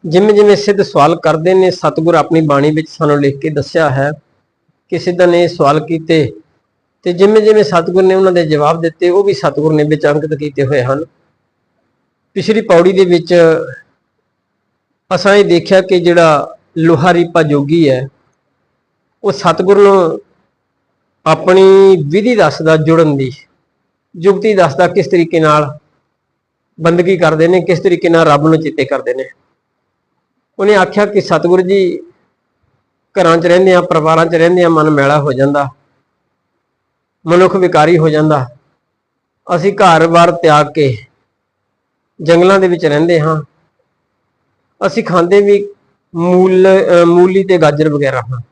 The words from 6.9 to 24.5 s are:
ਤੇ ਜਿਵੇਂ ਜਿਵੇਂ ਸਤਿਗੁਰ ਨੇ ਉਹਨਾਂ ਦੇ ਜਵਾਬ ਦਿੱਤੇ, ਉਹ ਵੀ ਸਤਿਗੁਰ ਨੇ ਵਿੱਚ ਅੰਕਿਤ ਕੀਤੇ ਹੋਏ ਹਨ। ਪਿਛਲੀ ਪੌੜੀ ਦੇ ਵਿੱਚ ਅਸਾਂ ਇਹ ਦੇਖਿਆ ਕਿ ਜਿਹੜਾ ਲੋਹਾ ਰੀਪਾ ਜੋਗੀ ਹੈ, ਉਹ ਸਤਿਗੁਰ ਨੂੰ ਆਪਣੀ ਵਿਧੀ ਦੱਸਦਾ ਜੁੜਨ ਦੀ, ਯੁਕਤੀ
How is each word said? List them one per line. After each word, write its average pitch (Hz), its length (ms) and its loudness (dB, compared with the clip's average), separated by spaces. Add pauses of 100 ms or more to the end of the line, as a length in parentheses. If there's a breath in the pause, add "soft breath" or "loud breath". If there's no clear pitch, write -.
ਤੇ 180 100 -4
ਜਿਵੇਂ 202 280 2
ਜਿਵੇਂ 214 220 2
ਸਤਿਗੁਰ 180 400 -2
ਨੇ 185 120 2
ਉਹਨਾਂ 190 160 2
ਦੇ 175 140 0
ਜਵਾਬ 151 360 -2
ਦਿੱਤੇ, 170 280 -4
ਉਹ 190 140 0
ਵੀ 196 100 -2
ਸਤਿਗੁਰ 156 400 -4
ਨੇ 151 100 0
ਵਿੱਚ 151 240 -2
ਅੰਕਿਤ 151 260 -2
ਕੀਤੇ 143 320 -6
ਹੋਏ 131 180 -2
ਹਨ। 139 220 -4 (1300)
ਪਿਛਲੀ 208 280 -2
ਪੌੜੀ 175 300 2
ਦੇ 185 140 2
ਵਿੱਚ 170 520 2 (1600)
ਅਸਾਂ 202 200 2
ਇਹ 202 100 4
ਦੇਖਿਆ 175 360 0
ਕਿ 185 180 -2
ਜਿਹੜਾ 165 560 0 (220)
ਲੋਹਾ 165 360 0
ਰੀਪਾ 170 280 0
ਜੋਗੀ 147 480 0
ਹੈ, 131 180 -2 (1160)
ਉਹ 202 80 -2
ਸਤਿਗੁਰ 185 460 0
ਨੂੰ 196 440 2 (1040)
ਆਪਣੀ 190 720 4 (100)
ਵਿਧੀ 208 280 0
ਦੱਸਦਾ 160 420 0
ਜੁੜਨ 156 400 0
ਦੀ, 131 140 -6 (880)
ਯੁਕਤੀ 190 320 0